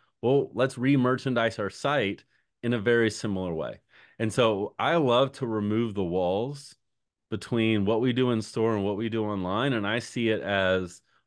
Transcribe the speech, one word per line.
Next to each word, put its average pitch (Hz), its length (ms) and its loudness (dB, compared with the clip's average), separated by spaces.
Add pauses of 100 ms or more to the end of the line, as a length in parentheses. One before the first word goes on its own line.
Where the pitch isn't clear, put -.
(220)
Well, 135 320 2
let's 135 240 0
re-merchandise 127 840 2
our 101 100 -2
site 123 540 -2 (400)
in 117 100 0
a 120 60 -2
very 117 320 4
similar 92 420 -4
way. 69 280 -8 (360)
And 110 140 -2
so 107 480 0
I 139 160 0
love 139 380 2
to 131 140 -6
remove 107 460 -2
the 98 100 -2
walls 92 720 -2 (540)
between 110 560 0
what 110 140 2
we 123 140 2
do 123 180 2
in 110 100 0
store 113 340 -2
and 98 100 -2
what 101 120 -2
we 113 120 -4
do 110 160 -2
online. 104 480 -2
And 107 120 -2
I 110 140 0
see 117 300 -2
it 107 120 0
as, 92 600 0 (260)